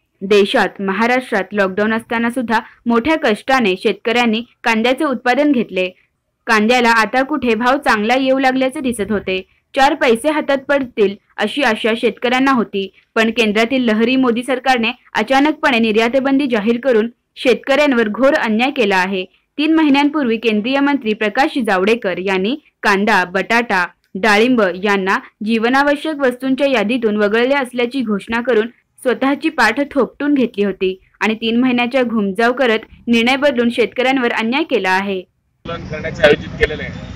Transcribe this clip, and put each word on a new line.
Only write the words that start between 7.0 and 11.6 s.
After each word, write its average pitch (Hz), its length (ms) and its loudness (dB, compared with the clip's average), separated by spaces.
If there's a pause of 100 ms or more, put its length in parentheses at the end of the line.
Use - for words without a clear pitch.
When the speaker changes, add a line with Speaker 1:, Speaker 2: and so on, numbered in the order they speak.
Speaker 1:
कुठे 262 320 -2
भाव 247 220 2
चांगला 233 380 0
येऊ 269 240 2
लागल्याचे 262 400 0
दिसत 226 320 -4
होते. 185 300 -4 (340)
चार 277 180 4
पैसे 285 360 0
हातात 294 280 -2
पडतील 240 580 -2 (220)
अशी 214 240 -4